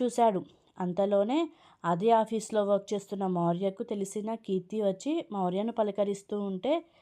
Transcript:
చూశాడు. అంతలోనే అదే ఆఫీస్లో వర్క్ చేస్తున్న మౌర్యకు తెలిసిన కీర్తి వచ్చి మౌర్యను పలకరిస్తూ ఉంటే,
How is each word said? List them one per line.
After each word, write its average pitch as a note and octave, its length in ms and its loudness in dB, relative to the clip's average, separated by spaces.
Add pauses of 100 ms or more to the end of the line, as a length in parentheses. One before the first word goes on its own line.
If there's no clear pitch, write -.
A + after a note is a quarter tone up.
చూశాడు. A3+ 420 2 (360)
అంతలోనే G3+ 680 2 (340)
అదే F3 260 2
ఆఫీస్లో A3 540 2
వర్క్ G3+ 300 0
చేస్తున్న G3 320 -4
మౌర్యకు F3+ 560 0
తెలిసిన G#3+ 520 -6
కీర్తి G3+ 480 -4
వచ్చి G#3 500 -2
మౌర్యను G3 400 -2
పలకరిస్తూ G#3 680 -2
ఉంటే, A3 440 -2 (180)